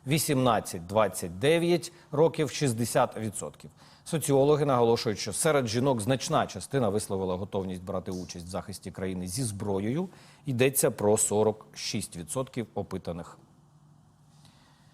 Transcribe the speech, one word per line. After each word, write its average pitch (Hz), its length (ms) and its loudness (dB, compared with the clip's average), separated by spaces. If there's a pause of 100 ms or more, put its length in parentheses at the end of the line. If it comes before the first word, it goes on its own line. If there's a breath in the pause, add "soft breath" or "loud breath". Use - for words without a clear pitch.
вісімнадцять-двадцять 104 1300 2
дев'ять 165 540 2 (180 loud breath)
років — 151 400 2
шістдесят 120 680 0
відсотків. 82 520 -10 (360 loud breath)
Соціологи 143 600 4
наголошують, 117 540 2
що 101 140 -6
серед 143 340 2
жінок 120 340 0
значна 120 460 0
частина 113 420 -2
висловила 95 460 -2
готовність 92 480 -6
брати 92 280 -6
участь 90 340 -10
в 87 40 -14
захисті 92 420 -10
країни 92 360 -6
зі 101 160 -4
зброєю. 104 680 -4 (360 loud breath)
Йдеться 135 460 2
про 104 260 4
сорок 104 560 2
шість - 440 -8
відсотків 117 560 -6
опитаних. 87 640 -8 (1600 soft breath)